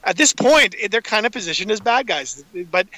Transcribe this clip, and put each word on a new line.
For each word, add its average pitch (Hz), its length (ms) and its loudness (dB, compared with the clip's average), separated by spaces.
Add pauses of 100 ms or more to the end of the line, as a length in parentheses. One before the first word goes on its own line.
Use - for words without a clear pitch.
at 185 140 -2
this 302 160 2
point, 247 440 4
it, 208 120 -4
they're 226 100 0
kind 214 240 -2
of 226 80 -2
positioned 185 380 -6
as 214 100 -2
bad 240 260 0
guys. 143 380 -6 (260)
But, 185 160 0 (120)